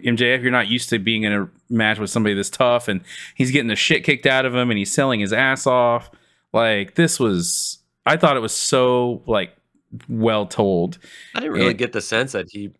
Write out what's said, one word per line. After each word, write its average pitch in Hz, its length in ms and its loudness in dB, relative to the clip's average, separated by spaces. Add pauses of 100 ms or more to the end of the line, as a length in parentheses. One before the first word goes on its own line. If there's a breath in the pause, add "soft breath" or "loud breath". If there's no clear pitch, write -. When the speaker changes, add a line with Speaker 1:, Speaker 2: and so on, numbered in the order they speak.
Speaker 1:
M 120 120 2
J 120 160 2
F, 127 100 0
you're 123 80 0
not 123 160 0
used 120 220 -4
to 117 100 0
being 110 240 -2
in 104 100 0
a 98 160 -2 (220)
match 107 300 0
with 101 100 -6
somebody 107 240 0
this 98 160 -4
tough," 120 380 0
and 95 120 -2 (360 loud breath)
he's 127 160 0
getting 131 160 0
the 107 80 0
shit - 260 0
kicked 139 240 0
out 131 180 2
of 123 120 -2
him, 123 140 2
and 107 80 0
he's 98 140 -4
selling 131 280 0
his 101 120 -2
ass 131 360 0
off. 120 420 2 (420 soft breath)
Like, 107 440 0
this 165 240 2
was, 95 580 0 (280)
I 147 100 4
thought 156 200 4
it 123 40 0
was 113 140 -4
so, 123 720 2
like, 101 280 -2 (540)
well 110 380 0
told. 95 520 0 (380 loud breath)
Speaker 2:
I - 40 -4
didn't 285 140 -4
really - 160 2
Speaker 1:
And 107 80 -4
Speaker 2:
get 120 140 -4
the 107 80 -4
sense 123 320 -2
that 92 180 -6
he 101 300 -12